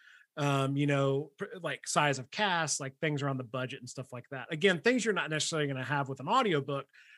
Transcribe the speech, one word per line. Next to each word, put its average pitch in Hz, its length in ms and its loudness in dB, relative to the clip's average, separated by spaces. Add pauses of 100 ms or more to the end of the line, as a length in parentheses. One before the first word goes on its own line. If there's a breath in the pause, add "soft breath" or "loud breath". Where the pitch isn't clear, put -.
(380 soft breath)
Um, 139 380 2
you 143 100 2
know, 139 520 2
pr-, 202 80 -8 (160)
like, 147 260 -8
size 147 320 2
of 123 100 -12
cast, 175 520 0
like, 135 180 -8
things 151 240 0
around 139 140 0
the 127 80 -6
budget 127 340 -6
and 123 100 -14
stuff - 220 -12
like 120 200 -14
that. 131 200 -10
Again, 170 300 4
things 233 220 4
you're 220 100 2
not 156 160 0
necessarily 151 380 0
gonna 131 160 -2
have 139 260 0
with 135 100 -8
an 135 80 -8
audiobook, 160 580 2 (320 soft breath)